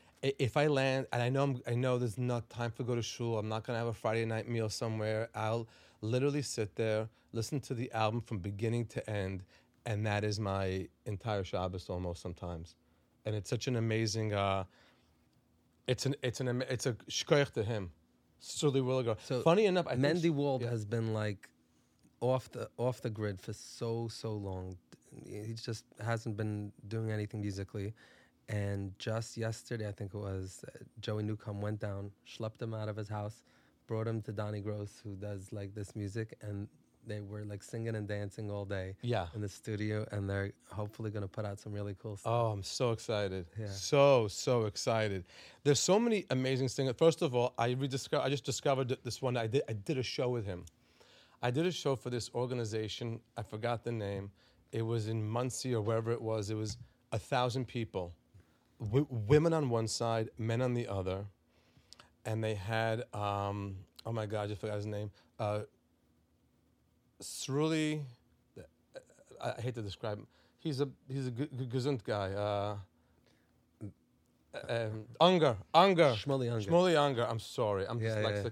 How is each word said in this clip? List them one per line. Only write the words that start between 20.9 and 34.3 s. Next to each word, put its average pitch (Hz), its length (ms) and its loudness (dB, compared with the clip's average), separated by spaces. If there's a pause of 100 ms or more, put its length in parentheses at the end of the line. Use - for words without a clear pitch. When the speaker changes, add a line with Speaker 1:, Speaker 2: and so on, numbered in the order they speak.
Speaker 2:
like, 107 360 -4 (720)
off 127 300 0
the, 110 260 -8
off 120 240 0
the 123 80 -2
grid 104 320 -4
for 110 120 -8
so, 117 540 -6
so 113 260 -6
long. 92 440 -6 (480)
He 104 280 -8
just 113 320 -6 (180)
hasn't 113 340 -2
been 104 340 -4 (160)
doing 110 240 -4
anything 107 300 -4
musically. 101 520 -4 (540)
And 101 520 -2
just 113 380 -4
yesterday, 113 500 -4
I 104 40 -6
think 98 220 -8
it 104 40 -6
was, 95 500 -6
uh, - 100 -16 (240)
Joey 107 220 -2
Newcomb 104 380 -4
went 107 180 -2
down, 101 320 -6 (160)
schlepped - 340 -8
him 113 120 -6
out 110 160 -4
of 104 60 -4
his 104 140 -6
house, 104 340 -6 (440)
brought 110 200 0
him 113 160 0
to - 80 -8